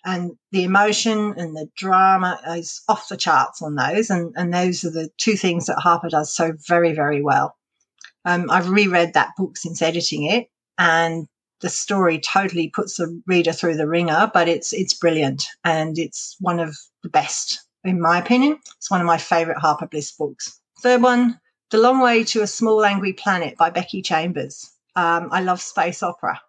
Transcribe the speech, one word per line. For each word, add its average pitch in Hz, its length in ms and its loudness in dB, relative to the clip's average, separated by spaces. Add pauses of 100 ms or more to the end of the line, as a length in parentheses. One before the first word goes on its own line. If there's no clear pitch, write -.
And 180 260 -4 (200)
the 190 120 0
emotion 208 720 2
and 165 180 -8
the 156 220 -10
drama 185 680 2
is 170 420 -10
off - 200 -2
the 190 80 -10
charts - 440 0
on 151 140 -6
those, 160 340 0
and, 170 260 -2
and 175 160 -4
those 180 320 -2
are 170 60 -4
the 160 300 -8
two 220 160 0
things 170 320 -2
that - 100 -4
Harper 170 320 2
does 151 240 -2
so 165 200 -2 (140)
very, 170 260 2
very 147 280 0
well. 139 340 0 (720)
Um, 175 240 0
I've 180 220 2
reread 180 420 2
that - 240 2
book 185 180 -4
since 165 280 -6
editing 165 400 -2
it, 226 240 0 (320)
and 165 480 2 (340)
the 185 80 -4
story 175 500 0
totally 180 500 -2
puts - 280 -6
the 170 280 -6
reader 175 260 2
through 160 260 -2
the 156 100 0
ringer, 170 440 2
but 170 160 4
it's, - 260 -2
it's 190 200 -2
brilliant, 151 500 0 (200)
and 160 340 0
it's - 420 -8
one 175 200 -2
of 156 160 -4 (260)
the 170 80 -12
best, - 560 -2 (180)
in 185 160 0
my 170 200 2
opinion. 254 400 2 (180)
It's - 140 -8
one 180 100 0
of 170 60 0
my 165 100 4
favourite 165 420 0
Harper 151 280 0
Bliss 147 240 -8
books. - 480 -10 (240)
Third 247 180 4
one, 247 380 4 (320)
The 220 80 2
Long 254 200 6
Way 233 260 4
to 220 180 -2
a 208 40 -2
Small 220 380 2
Angry 196 280 0
Planet 185 440 -2
by 170 140 4
Becky 185 320 -6
Chambers. 160 680 -4 (260)
Um, 170 360 0
I 185 100 0
love 180 180 -2
space 175 440 -4
opera. - 440 -6